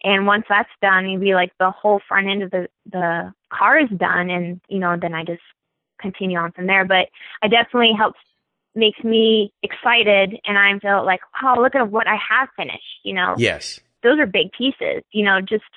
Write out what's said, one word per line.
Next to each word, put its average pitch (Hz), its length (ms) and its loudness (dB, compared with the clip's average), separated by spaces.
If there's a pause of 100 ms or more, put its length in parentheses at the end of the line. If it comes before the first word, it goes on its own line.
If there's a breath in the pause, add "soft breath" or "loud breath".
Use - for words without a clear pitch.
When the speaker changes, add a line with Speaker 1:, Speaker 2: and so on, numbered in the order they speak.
Speaker 1:
And 196 240 0
once 202 220 2
that's 208 220 0 (120)
done, 190 260 2
you'll 190 120 -4
be 190 160 2
like, 180 240 0
the 185 120 2
whole 208 360 0
front 196 220 0
end 202 120 -2
of 185 100 -8
the, 180 180 -4 (200)
the 180 440 -4 (180)
car 240 260 2
is 277 120 2
done. 180 400 -2
And, 180 400 -6
you 196 100 -4
know, 175 200 -2
then 175 140 -6
I 165 120 -8
just 170 160 -10 (580)
continue 185 380 -6
on 170 160 -4
from 180 140 -8
there. 190 180 2
But 185 240 0 (340 loud breath)
it 214 80 2
definitely 233 440 2
helps, 208 220 -2 (560)
makes 214 300 0
me 220 480 2 (100)
excited. 208 840 0
And 202 120 -2
I 202 220 2
feel 202 260 0
like, 185 140 0 (240)
"Wow, 247 180 2
look 254 140 2
at 226 160 0
what 220 160 -2
I 214 80 0 (140)
have 254 260 2
finished," - 480 -12
you 196 100 -8
know? 180 240 -2
Speaker 2:
Yes. 104 440 -4 (220)
Speaker 1:
Those 233 160 4
are - 60 2
big 190 320 -4
pieces, - 540 -4
you 208 140 -2
know, 190 160 2
just 214 240 -6 (120)